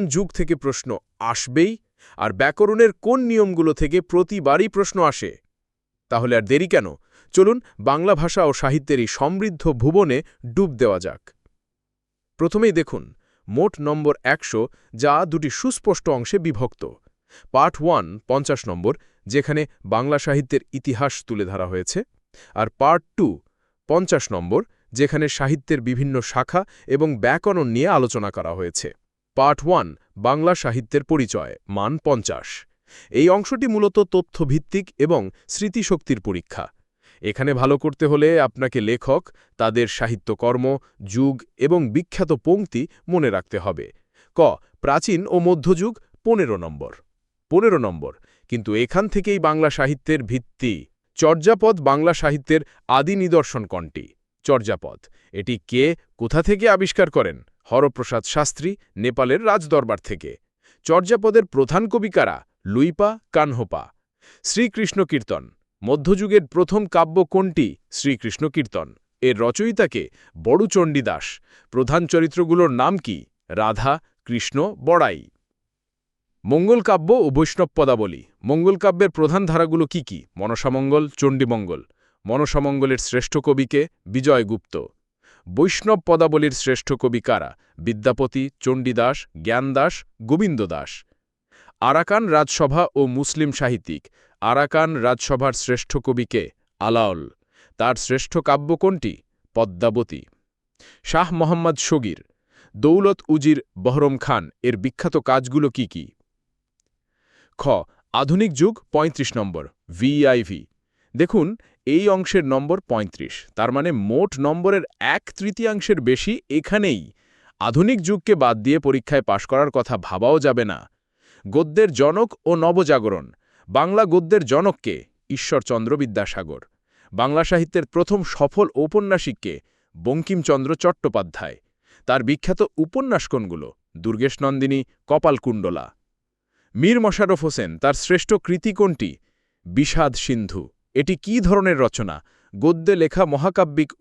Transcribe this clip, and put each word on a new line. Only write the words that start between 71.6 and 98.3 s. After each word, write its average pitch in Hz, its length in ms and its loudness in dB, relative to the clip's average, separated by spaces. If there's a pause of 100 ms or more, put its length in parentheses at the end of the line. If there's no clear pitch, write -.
প্রধান 131 340 0
চরিত্রগুলোর 165 640 2
নাম 131 260 2
কি? 104 200 -8 (320)
রাধা, 107 440 0 (320)
কৃষ্ণ, - 320 -6 (180)
বড়াই। 131 440 0 (1300)
মঙ্গল 180 360 4
কাব্য 180 320 2
ও 220 160 4
বৈষ্ণব 156 460 0
পদাবলী। 107 460 2 (220)
মঙ্গল 165 340 2
কাব্যের 190 320 2
প্রধান 156 360 0
ধারাগুলো 160 420 0
কি 170 160 -6
কি? 87 160 -14 (180)
মনসামঙ্গল, 131 640 0 (140)
চণ্ডীমঙ্গল। 117 640 -2 (440)
মনসামঙ্গলের 139 720 0
শ্রেষ্ঠ - 400 -4
কবি 135 280 2
কে? 143 160 0 (260)
বিজয়গুপ্ত। 117 680 0 (720)
বৈষ্ণব 175 580 0
পদাবলীর 156 460 2
শ্রেষ্ঠ - 420 -4
কবি 120 280 -2
কারা? 90 300 -2 (280)
বিদ্যাপতি, 123 640 -2 (160)
চণ্ডীদাস, 127 580 0 (240)
জ্ঞানদাস, 135 520 0 (280)
গোবিন্দ 151 440 0
দাস। 76 260 -10 (920)
আরাকান 170 460 2
রাজসভা 151 560 2 (120)
ও 143 100 2
মুসলিম 143 460 -2
সাহিত্যিক। 120 520 -6 (380)
আরাকান 143 540 2
রাজসভার 127 580 0
শ্রেষ্ঠ - 440 -4
কবি 123 280 -2
কে? 107 180 -2 (380)
আলাওল। 104 400 0 (580)
তার 120 160 0
শ্রেষ্ঠ - 420 -4